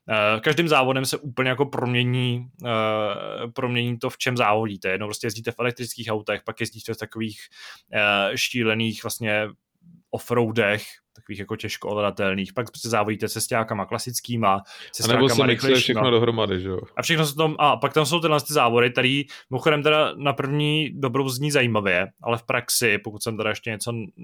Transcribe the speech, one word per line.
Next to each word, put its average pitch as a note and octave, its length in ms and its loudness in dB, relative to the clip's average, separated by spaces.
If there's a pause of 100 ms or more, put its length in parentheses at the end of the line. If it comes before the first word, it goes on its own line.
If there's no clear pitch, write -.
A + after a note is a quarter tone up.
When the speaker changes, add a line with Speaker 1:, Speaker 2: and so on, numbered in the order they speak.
Speaker 1:
eh, A2 300 4
každým D#3 280 2
závodem C3 380 4
se C3 120 -2
úplně C3 320 -2
jako B2+ 160 2
promění, B2 800 0 (180)
eh, A2 880 -2
promění A#2+ 460 -2
to, B2+ 100 -2
v - 80 -16
čem B2+ 200 0
závodíte. G#2+ 520 2
Jednou G2 180 -2
prostě G#2 200 -6
jezdíte A2+ 240 -6
v - 80 -12
elektrických A#2+ 520 -6
autech, G#2 340 -4
pak - 140 -10
jezdíte A2 340 -6
v - 40 -10
takových, A2 420 -8 (540)
eh, G#2 440 2
šílených A2+ 640 -2
vlastně G#2+ 440 -2 (640)
offroadech, A2 720 0 (320)
takových G2+ 240 -16
jako G2+ 160 -8
těžko - 340 -8
ovladatelných, G2 640 -2
pak B2 180 -6
prostě - 180 -10
závodíte G#2+ 400 0
cestákama A2+ 560 -2
klasickýma, A#2 680 -2
Speaker 2:
A - 40 4
nebo G2+ 60 -6 (220)
se - 60 -20 (120)
Speaker 1:
cestákama A2+ 240 4
Speaker 2:
mixuje B2+ 200 4
Speaker 1:
rychlejšíma. B2+ 320 4 (220)
Speaker 2:
všechno B2+ 100 4
dohromady, A2 500 2
že F#2+ 80 -6
jo? F#2 100 -4 (180)
Speaker 1:
A B2 40 -4
všechno D#3+ 240 2
se C#3+ 100 -4
tam, D#3 240 2
a C#3+ 180 4
pak C3 160 -2
tam D#3 120 4
jsou E3 140 0
tyhle D3+ 220 2
ty C#3 120 -6
závody, A#2+ 380 4
který C3 320 0 (260)
mimochodem D3 340 2
teda D3+ 340 4
na C#3 160 0
první D3 600 0
dobrou C3+ 360 0
zní C3+ 220 -2
zajímavě, G#2 560 2 (160)
ale A#2 140 0
v A#2 60 -10
praxi, A#2+ 540 0
pokud G#2 260 -8
jsem A2+ 140 -4
teda A2 120 -2
ještě G#2+ 200 -6
něco, A2+ 240 -6 (300)